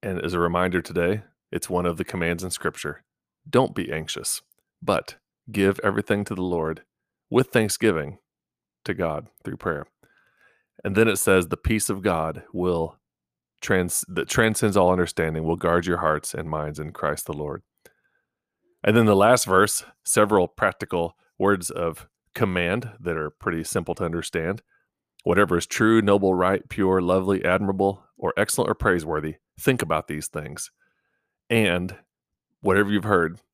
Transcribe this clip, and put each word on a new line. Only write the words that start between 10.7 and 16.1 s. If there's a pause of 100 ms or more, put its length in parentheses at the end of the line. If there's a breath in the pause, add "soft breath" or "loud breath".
And
then
it
says,
"The
peace
of
God (100)
will (640)
trans-,
that
transcends
all
understanding
will
guard
your
hearts